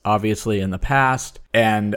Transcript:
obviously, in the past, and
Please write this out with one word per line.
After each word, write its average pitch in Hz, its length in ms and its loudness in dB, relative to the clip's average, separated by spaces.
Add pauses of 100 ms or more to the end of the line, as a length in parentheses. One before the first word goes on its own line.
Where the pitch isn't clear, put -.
obviously, 107 560 0
in 95 100 -2
the 92 80 -4
past, 131 600 0 (160)
and 107 420 2